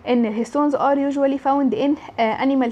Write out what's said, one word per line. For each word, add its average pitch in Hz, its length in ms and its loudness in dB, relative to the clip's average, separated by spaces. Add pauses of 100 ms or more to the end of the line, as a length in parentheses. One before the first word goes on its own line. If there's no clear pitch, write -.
ان 240 180 2
الهيستونز 254 500 0
are 277 380 0
usually 277 240 0
found 269 380 0
in، 285 440 -2
آه، 226 260 0
animal 262 260 2